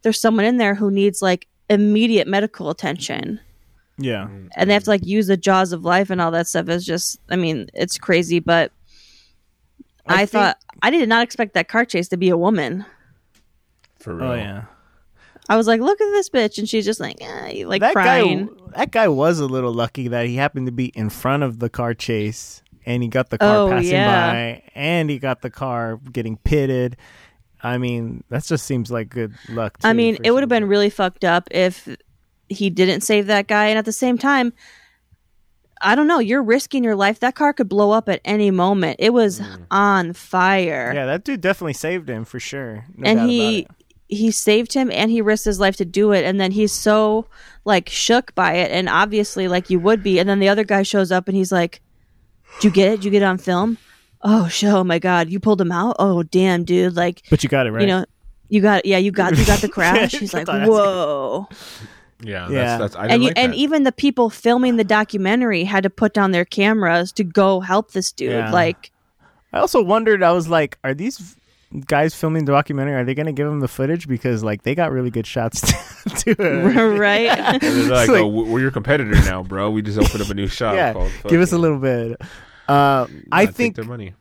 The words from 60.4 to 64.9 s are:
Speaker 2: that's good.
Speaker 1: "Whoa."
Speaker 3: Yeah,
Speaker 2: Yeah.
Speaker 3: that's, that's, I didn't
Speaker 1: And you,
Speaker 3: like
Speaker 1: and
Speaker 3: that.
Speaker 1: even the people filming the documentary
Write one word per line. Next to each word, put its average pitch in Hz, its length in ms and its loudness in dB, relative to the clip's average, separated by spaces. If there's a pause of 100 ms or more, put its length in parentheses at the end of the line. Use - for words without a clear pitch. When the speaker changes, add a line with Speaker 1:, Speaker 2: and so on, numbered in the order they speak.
Speaker 2:
that's 202 200 0
good. 220 60 6
Speaker 1:
"Whoa." 170 760 0 (720)
Speaker 3:
Yeah, 95 300 -10
Speaker 2:
Yeah. 120 280 -2
Speaker 3:
that's, 104 160 -4
that's, - 20 -14
I 90 60 -8
didn't 214 100 0
Speaker 1:
And 240 100 2
you, 254 60 2
Speaker 3:
like 175 100 -2
Speaker 1:
and 247 140 2
Speaker 3:
that. - 60 -6
Speaker 1:
even 294 260 0
the 262 80 2
people 254 360 0
filming 240 480 2
the 226 80 2
documentary 214 800 0